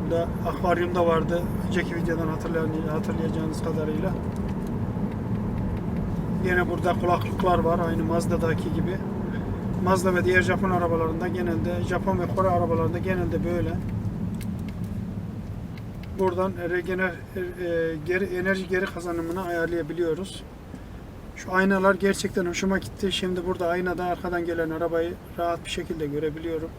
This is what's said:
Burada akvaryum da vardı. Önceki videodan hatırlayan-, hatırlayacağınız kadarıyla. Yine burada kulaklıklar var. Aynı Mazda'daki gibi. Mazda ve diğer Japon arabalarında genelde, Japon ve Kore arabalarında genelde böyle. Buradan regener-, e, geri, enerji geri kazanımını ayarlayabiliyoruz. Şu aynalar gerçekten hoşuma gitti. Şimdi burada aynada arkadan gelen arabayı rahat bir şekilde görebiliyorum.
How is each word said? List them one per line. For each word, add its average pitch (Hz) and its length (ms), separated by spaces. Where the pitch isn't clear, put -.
Burada 170 240
akvaryum 175 480
da 170 120
vardı. 165 360
Önceki 170 280
videodan 165 320
hatırlayan-, 156 600
hatırlayacağınız 156 760
kadarıyla. 156 500
Yine 180 240
burada 175 240
kulaklıklar 175 680
var. 165 200
Aynı 165 240
Mazda'daki 165 680
gibi. 170 240
Mazda 185 320
ve 175 100
diğer 185 160
Japon 185 280
arabalarında 165 580
genelde, 175 560
Japon 185 360
ve 170 160
Kore 190 140
arabalarında 170 480
genelde 170 480
böyle. 170 280
Buradan 185 340
regener-, 180 460
e, 175 600
geri, 185 200
enerji 185 420
geri 185 180
kazanımını 170 600
ayarlayabiliyoruz. 165 1000
Şu 185 100
aynalar 190 420
gerçekten 196 500
hoşuma 190 320
gitti. - 340
Şimdi 180 340
burada 180 220
aynada 180 380
arkadan 175 400
gelen 165 240
arabayı 165 440
rahat 170 280
bir - 40
şekilde 165 380
görebiliyorum. 160 720